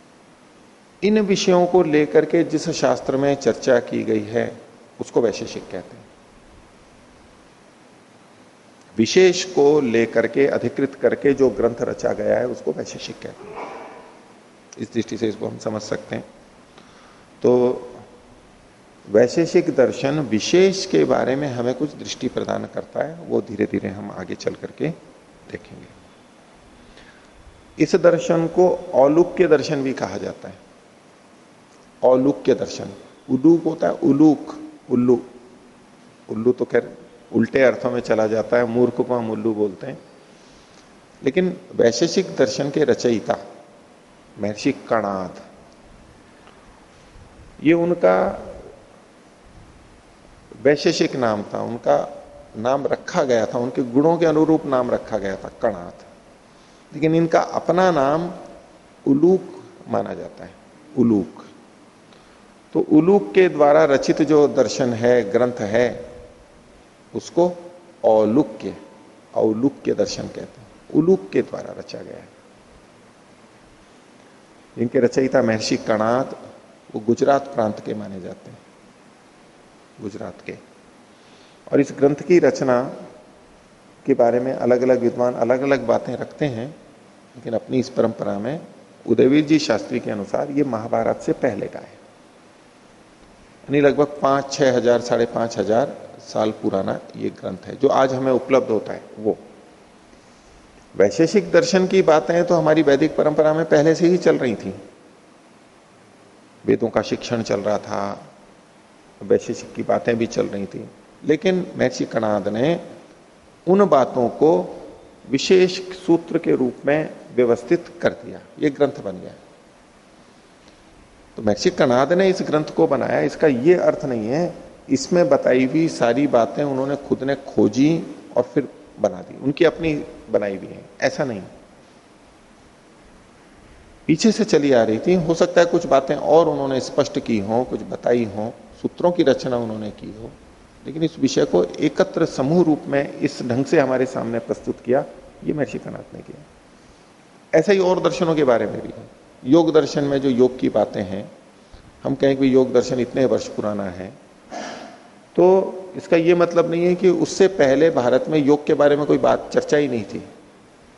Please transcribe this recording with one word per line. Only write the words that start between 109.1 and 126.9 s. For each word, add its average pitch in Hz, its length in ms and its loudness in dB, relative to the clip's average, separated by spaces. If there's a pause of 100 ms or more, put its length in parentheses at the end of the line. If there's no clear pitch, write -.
वैशेषिक - 500 -2
की 110 100 -8
बातें 113 340 -2
भी 113 100 -2
चल - 180 -4
रही 98 200 -8
थी, - 240 -14 (360)
लेकिन 180 500 -2
महर्षि 127 300 -2
कणाद 104 420 -2
ने 127 340 -2 (880)
उन 196 180 4
बातों 127 440 2
को 175 520 0 (480)
विशेष 180 520 2
सूत्र - 560 -2
के 160 180 0
रूप 127 200 -2 (100)
में 147 300 -2 (200)
व्यवस्थित 127 500 2 (160)
कर 117 80 0
दिया, 92 320 -10 (180)
ये 151 100 0
ग्रंथ 139 340 -2
बन 101 80 -8
गया। 90 220 -16 (2000)
तो 120 60 -12
महर्षि 107 260 0
कणाद 139 440 2
ने 190 160 2
इस 190 120 0
ग्रंथ 151 240 -2
को 160 220 0
बनाया, 123 340 -2
इसका 156 260 0
ये 139 260 4
अर्थ 156 320 2
नहीं 117 220 -4
है 170 400 -4 (220)
इसमें 160 400 2
बताई 131 360 4
हुई 156 220 0
सारी 131 400 0
बातें 123 360 0
उन्होंने 139 320 -4